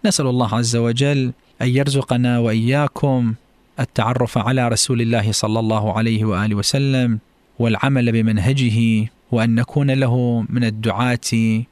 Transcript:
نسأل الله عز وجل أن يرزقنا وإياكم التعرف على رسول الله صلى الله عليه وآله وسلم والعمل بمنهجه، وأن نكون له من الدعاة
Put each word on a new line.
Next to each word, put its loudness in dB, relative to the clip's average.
نسأل 0
الله 0
عز 0
وجل 0
أن 0
يرزقنا 0
وإياكم 0
التعرف -2
على 0
رسول 0
الله 0
صلى -2
الله 0
عليه 0
وآله 0
وسلم 0
والعمل 0
بمنهجه، 0
وأن 0
نكون 0
له 0
من -2
الدعاة -2